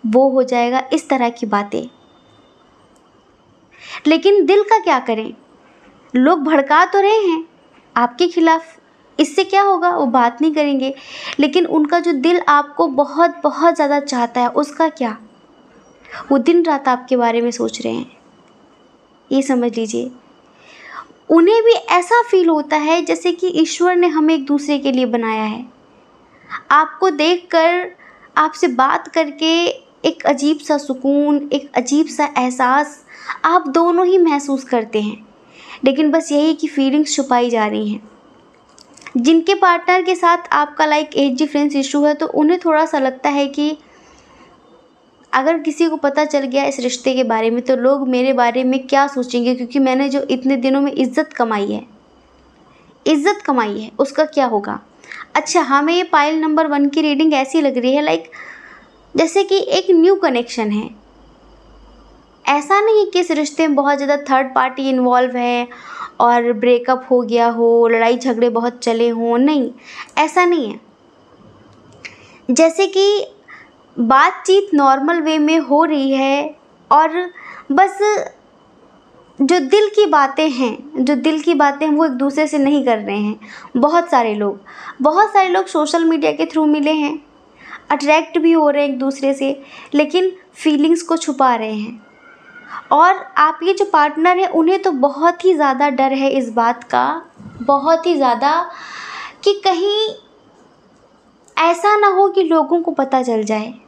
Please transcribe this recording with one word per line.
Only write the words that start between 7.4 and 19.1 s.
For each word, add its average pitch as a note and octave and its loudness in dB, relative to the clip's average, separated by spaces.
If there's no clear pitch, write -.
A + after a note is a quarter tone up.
आपके B3 0
खिलाफ, E4 2
इससे D4+ 0
क्या F#4+ 2
होगा? F4+ 2
वो E4+ 0
बात A#3+ 0
नहीं D#4 0
करेंगे, C#4 -2
लेकिन D#4 2
उनका D#4+ 0
जो E4+ 0
दिल E4 2
आपको D4 0
बहुत, C#4+ 0
बहुत D4+ 2
ज़्यादा C#4+ 0
चाहता B3 -4
है, A#3+ 0
उसका D4 -2
क्या? A#3 -6
वो C#4 4
दिन E4 4
रात C#4+ -2
आपके B3 0
बारे A#3 0
में A#3+ -2
सोच A3+ -6
रहे - -6
हैं, B3 -10